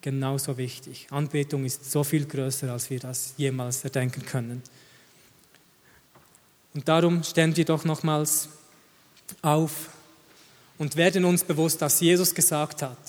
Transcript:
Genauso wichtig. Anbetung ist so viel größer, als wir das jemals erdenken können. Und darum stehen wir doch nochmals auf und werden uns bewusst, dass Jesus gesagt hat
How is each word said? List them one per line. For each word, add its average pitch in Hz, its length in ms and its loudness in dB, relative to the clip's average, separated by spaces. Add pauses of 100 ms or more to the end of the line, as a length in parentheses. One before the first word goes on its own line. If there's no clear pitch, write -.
Genauso 135 560 -2
wichtig. - 520 -10
Anbetung 143 560 -2
ist - 260 -8
so 147 140 2
viel 147 200 0
größer, 135 460 -4
als 120 180 -6
wir 127 100 -6
das 127 360 -8
jemals 127 480 -2
erdenken 131 420 -4
können. 120 360 -6 (2000)
Und 143 140 -6
darum 170 340 6
stehen 160 360 2
wir 165 80 4
doch 156 180 2
nochmals 151 640 0 (920)
auf 156 480 0 (880)
und 143 180 -4
werden 180 300 4
uns 180 180 4
bewusst, 160 380 0
dass 147 180 2
Jesus 180 340 4
gesagt 151 480 0
hat 127 160 -8 (120)